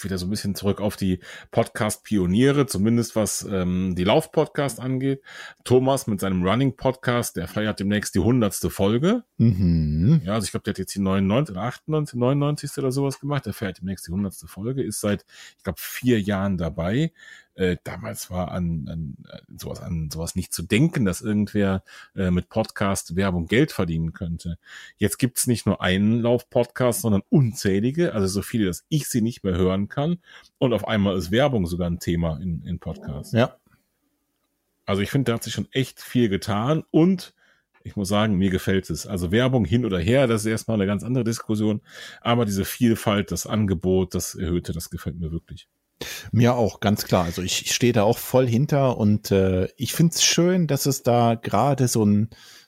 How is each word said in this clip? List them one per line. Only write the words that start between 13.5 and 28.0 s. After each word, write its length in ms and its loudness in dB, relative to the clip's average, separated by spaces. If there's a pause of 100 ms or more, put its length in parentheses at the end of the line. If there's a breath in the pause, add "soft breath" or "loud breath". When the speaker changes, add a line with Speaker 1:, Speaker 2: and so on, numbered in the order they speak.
Speaker 1:
feiert 260 -8
demnächst 300 -8
die 40 -6
hundertste 340 -4
Folge, 360 -6
ist 180 -6
seit, 240 -2 (320 loud breath)
ich 80 -20
glaub, 140 -6
vier 420 0
Jahren 380 0
dabei. 540 -2 (460 loud breath)
Äh, 260 0
damals 460 -12
war 200 -4
an, 360 -4
an, 300 -8 (160)
äh, 60 -16 (180)
sowas, 240 -10
an 300 -6
sowas 240 -8
nicht 180 -6
zu 100 -6
denken, 440 2
dass 160 -2
irgendwer, 600 0 (320 loud breath)
äh, 160 0
mit 200 0
Podcast-Werbung 960 -2
Geld 260 2
verdienen 400 -2
könnte. 460 -8 (400 loud breath)
Jetzt 180 0
gibt's 300 -2
nicht 180 0
nur 160 0
einen 400 2
Lauf-Podcast, 800 0
sondern 300 2
unzählige, 840 2